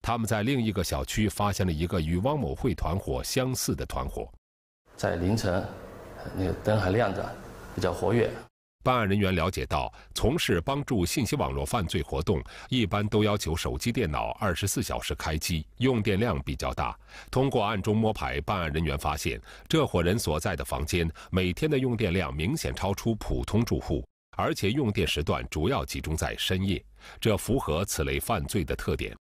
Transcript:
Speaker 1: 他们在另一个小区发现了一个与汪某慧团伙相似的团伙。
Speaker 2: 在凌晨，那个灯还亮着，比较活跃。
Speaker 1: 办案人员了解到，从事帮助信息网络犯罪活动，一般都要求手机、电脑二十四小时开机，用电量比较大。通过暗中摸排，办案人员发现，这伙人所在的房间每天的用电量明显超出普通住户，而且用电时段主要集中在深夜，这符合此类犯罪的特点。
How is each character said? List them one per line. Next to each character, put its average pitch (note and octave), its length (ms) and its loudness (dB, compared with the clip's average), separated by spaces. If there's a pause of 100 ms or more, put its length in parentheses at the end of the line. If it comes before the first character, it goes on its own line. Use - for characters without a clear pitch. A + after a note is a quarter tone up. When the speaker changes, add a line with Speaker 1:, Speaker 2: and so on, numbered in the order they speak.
Speaker 1:
他 C3 140 0
们 A#2 100 0
在 G#2 180 0
另 B2+ 180 2
一 A2 100 2
个 F2+ 120 0
小 C#2 200 -2
区 G#2+ 240 2
发 G2+ 240 0
现 G2 140 0
了 F2 60 2
一 D#2 120 0
个 F2 160 0
与 E2 180 2
汪 C#3 200 0
某 - 160 -2
慧 - 200 0
团 - 220 0
伙 B2+ 280 -2
相 C3 280 0
似 - 220 0
的 C2+ 100 -4
团 C2+ 240 -4
伙。 A#1 180 -6 (720)
Speaker 2:
在 F#2+ 200 0
凌 F2+ 200 2
晨， G2 260 2 (720)
那 F#2+ 80 0
个 F2 80 2
灯 G#2+ 280 2
还 F#2 100 2
亮 G2+ 220 4
着， F#2 160 -4 (460)
比 - 80 -2
较 F2+ 100 2
活 F#2+ 220 2
跃。 A#2 160 4 (560)
Speaker 1:
办 B2+ 100 4
案 A2 120 2
人 G2 100 4
员 F#2+ 160 4
了 F2 160 2
解 C2 160 -4
到， C2 260 -2 (220)
从 C#3 240 2
事 F2+ 220 2
帮 C#3 240 -2
助 G2 200 2
信 A2+ 220 0
息 - 80 0
网 F2 180 0
络 C#2 140 -2
犯 - 180 0
罪 F2+ 200 0
活 C#2+ 180 -2
动， E2 180 0 (280)
一 B2 180 2
般 G#2 220 0
都 G#2+ 160 4
要 G#2 120 4
求 D#2+ 200 -2
手 B1+ 200 -2
机、 A#2+ 140 -2
电 A#2 180 0
脑 A#1 300 -2
二 G2+ 160 0
十 - 100 -4
四 - 160 0
小 A#1+ 200 -2
时 - 160 -4
开 D#2+ 200 -2
机， D#2+ 300 -2 (120)
用 B2 220 4
电 G2+ 200 2
量 G#2 240 0
比 C#2+ 100 -4
较 B1+ 180 -4
大。 B1+ 240 -4 (320)
通 C3 220 2
过 A#2+ 140 2
暗 G#2 180 0
中 G#2+ 140 2
摸 A2 160 4
排， C2+ 300 -4
办 G#2 140 -2
案 E2 160 0
人 E2 120 0
员 C#2+ 120 0
发 D2 200 -2
现， - 260 -4 (240)
这 D#3 180 4
伙 G2 160 2
人 F2 160 4
所 D#2+ 220 0
在 F2+ 160 -2
的 C#2 100 -4
房 C#2+ 220 -4
间 E2+ 240 2 (220)
每 F2+ 200 2
天 D#3 160 0
的 C#3+ 80 4
用 B2+ 200 2
电 G#2 160 2
量 E2+ 200 0
明 E2 240 0
显 C#2 160 -2
超 F#2+ 220 0
出 A#2 220 0
普 C2 280 -2
通 A#2 200 2
住 F#2 160 0
户， - 260 -2 (300)
而 B2 180 0
且 G2+ 160 0
用 B2+ 220 2
电 F#2+ 120 2
时 - 160 0
段 D#2+ 300 0
主 D#2+ 180 2
要 A2+ 160 0
集 C#2 160 -6
中 D#2 160 -2
在 A1 220 -2
深 F#2 260 0
夜， G2 160 2 (380)
这 G#2+ 180 2
符 A2+ 220 0
合 E2 260 0
此 - 200 -2
类 C#2 160 0
犯 F#2+ 240 -2
罪 E2+ 200 0
的 C#2 120 -2
特 - 180 -2
点。 G1+ 180 -4 (180)